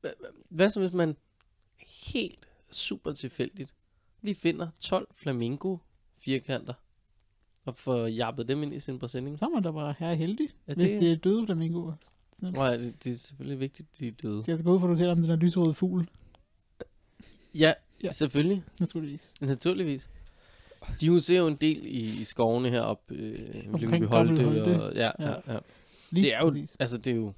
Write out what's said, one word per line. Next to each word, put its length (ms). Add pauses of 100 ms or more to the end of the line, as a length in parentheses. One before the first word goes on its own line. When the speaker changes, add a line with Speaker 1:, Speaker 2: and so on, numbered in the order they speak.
Speaker 1:
Hva-, 20
hva-, 240 (160)
hvad 220
så, 100
hvis 120
man 240 (960)
helt 360 (220)
super 420
tilfældigt 640 (480)
lige 120
finder 340 (120)
tolv 320
flamingo-firkanter 1600 (920)
og 120
får 300
jappet 420
dem 140
ind 120
i 60
sin 180
præsending? 400
Speaker 2:
Så 60
er 40
man 140
da 80
bare 280
herre 180
heldig, 320 (200)
Speaker 1:
Ja, 60
Speaker 2:
hvis 160
Speaker 1:
det 100
Speaker 2:
det 120
er 40
døde 300
flamingoer. 460 (460)
Speaker 1:
Nå 260
ja, 140
det, 260
det 80
er 40
selvfølgelig 440
vigtigt, 280 (100)
de 100
er 40 (100)
døde. 240
Speaker 2:
Jeg 180
går 100
ud 60
fra, 60
at 60
du 40
ser, 140
om 120
den 80
er 60
lyserød 380
fugl. 340 (1500)
Speaker 1:
Ja, 180 (300)
Speaker 2:
Ja. 80
Speaker 1:
selvfølgelig. 520 (180)
Speaker 2:
Naturligvis. 600
Speaker 1:
Naturligvis. 680 (880)
De 100
huserer 320
jo 60
en 80
del 300
i, 140
i 240
skovene 460
heroppe, 440
øh, 240 (340)
Speaker 2:
Omkring 200
Speaker 1:
Lyngby 140
Holte 360
Speaker 2:
Gammel 220
Holte. 180
Speaker 1:
og, 120
ja, 240
ja, 120
Speaker 2:
Ja. 220
Speaker 1:
ja. 60 (520)
Speaker 2:
Lige 140
Speaker 1:
Det 100
er 40
jo, 120
Speaker 2:
præcis. 280
Speaker 1:
altså, 200
det 120
er 60
jo 220